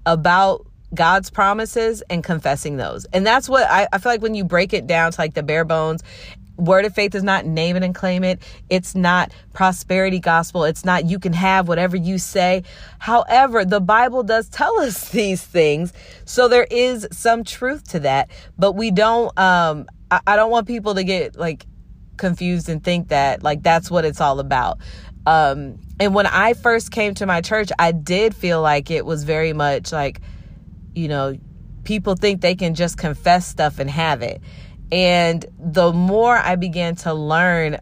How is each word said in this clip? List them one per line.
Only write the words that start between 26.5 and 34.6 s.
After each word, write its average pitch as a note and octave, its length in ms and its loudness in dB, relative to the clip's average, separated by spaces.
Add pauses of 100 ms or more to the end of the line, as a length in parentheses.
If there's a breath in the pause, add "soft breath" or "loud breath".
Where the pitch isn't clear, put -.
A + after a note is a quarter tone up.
first A#3 360 0
came G#3 260 -2
to G3+ 100 -6
my F3 160 0
church, G#3+ 360 -2
I E3+ 140 4
did F3+ 420 0
feel E3+ 280 -2
like D3 280 0
it D#3 160 -4
was D3 200 -4
very D#3+ 260 0
much D3 400 -2
like, C#3+ 300 -4 (720 loud breath)
you E3 160 -4
know, C#3 260 -2 (480)
people G3+ 320 -2
think G3 240 0
they F3+ 160 2
can F3 180 -2
just E3+ 240 -2
confess F3 480 2
stuff D3+ 340 -4
and C#3 100 -4
have D3 320 -2
it. - 200 -8 (520 loud breath)